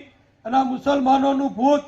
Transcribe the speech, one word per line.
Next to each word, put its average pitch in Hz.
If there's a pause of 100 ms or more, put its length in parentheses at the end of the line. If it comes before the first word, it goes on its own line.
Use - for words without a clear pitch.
(460)
અને 240
આ 269
મુસલમાનોનું 269
ભૂત 285